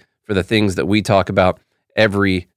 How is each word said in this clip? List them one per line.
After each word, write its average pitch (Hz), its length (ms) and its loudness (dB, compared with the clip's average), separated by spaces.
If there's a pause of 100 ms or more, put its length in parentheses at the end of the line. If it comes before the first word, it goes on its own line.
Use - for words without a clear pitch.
(220)
for 104 140 -6
the 92 80 0
things 104 320 0
that 76 120 -2
we 104 140 0
talk 98 280 0
about 92 300 0 (360)
every 98 600 0